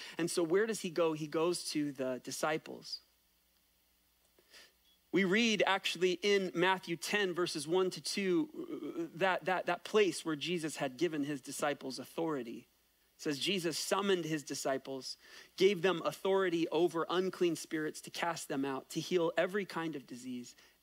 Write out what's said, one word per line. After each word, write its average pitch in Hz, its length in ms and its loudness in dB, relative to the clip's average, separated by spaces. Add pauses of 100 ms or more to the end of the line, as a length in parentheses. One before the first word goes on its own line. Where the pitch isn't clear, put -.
(160)
And 170 140 0
so 175 140 2
where 185 200 4
does 220 180 -2
he 185 80 -4
go? 160 220 2
He 156 140 -4
goes 165 440 0
to 147 200 0
the 131 320 -4
disciples. 139 800 -4 (2000)
We 190 140 4
read 208 420 4
actually 185 560 2
in 196 320 4
Matthew 175 400 2
ten, 196 400 0
verses 160 320 -2
one 185 240 2
to 170 100 -8
two, 165 1160 -2
that, 180 300 2
that, 180 200 0
that 175 160 -2
place 208 420 2
where 160 120 -2
Jesus 160 400 -4
had 131 220 -4
given 156 260 0
his 143 160 -4
disciples 139 580 -4
authority. 127 720 -4 (500)
It - 40 -16
says, 147 180 -2
"Jesus 165 380 0
summoned 196 460 2
his 156 200 -4
disciples, 135 720 -4 (400)
gave 190 260 4
them 175 220 2
authority 175 640 2
over 170 420 2
unclean 180 460 2
spirits - 460 -6
to - 80 -14
cast 165 380 -4
them 139 160 -2
out, 135 260 -4
to 165 100 -2
heal 165 360 2
every 185 280 2
kind 165 320 -6
of 127 100 -10
disease, 123 500 -10 (260)